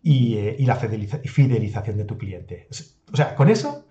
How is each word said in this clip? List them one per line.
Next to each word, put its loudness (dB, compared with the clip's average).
y, 4
eh, -4
y 2
la 2
fideliza-, -6
fidelización 0
de -4
tu -8
cliente. -12
O -2
sea, 0
con 4
eso 0